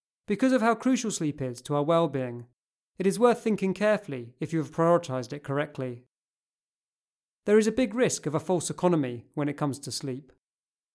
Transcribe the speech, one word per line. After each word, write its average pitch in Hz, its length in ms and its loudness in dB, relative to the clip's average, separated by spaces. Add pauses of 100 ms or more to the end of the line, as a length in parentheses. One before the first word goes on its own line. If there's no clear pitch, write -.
(280)
Because 254 260 2
of 240 80 2
how 226 140 2
crucial 226 360 0
sleep 151 300 -4
is 127 220 -6
to 147 120 -2
our 143 80 2
well-being, 135 640 0 (520)
it 185 80 -2
is 190 140 2
worth 240 220 4
thinking 190 320 0
carefully 185 640 -2
if 160 140 -6
you 165 60 2
have 151 120 -4
prioritized 165 600 2
it 147 100 -12
correctly. 139 600 -6 (1400)
There 208 140 6
is 214 80 2
a 220 40 2
big 220 220 0
risk 233 320 0
of 147 80 -4
a 151 60 0
false 170 300 -2
economy 143 560 0 (100)
when 147 140 -2
it 143 80 -8
comes 143 220 -2
to - 120 -10
sleep, 135 400 -8 (640)